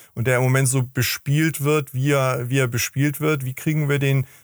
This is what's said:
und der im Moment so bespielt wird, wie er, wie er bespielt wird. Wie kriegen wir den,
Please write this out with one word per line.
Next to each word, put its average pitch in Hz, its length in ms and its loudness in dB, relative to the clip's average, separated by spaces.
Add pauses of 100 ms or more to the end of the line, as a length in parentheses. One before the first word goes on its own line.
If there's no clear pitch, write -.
(140)
und 120 120 -4
der 127 100 4
im 120 60 2
Moment 131 260 2
so 131 140 0
bespielt 139 800 -2
wird, 151 300 0
wie 135 160 0
er, 131 400 0
wie 135 80 2
er 131 100 2
bespielt 135 520 -2
wird. 147 260 0
Wie 131 80 -6
kriegen 156 340 -2
wir 143 100 2
den, 135 280 0 (180)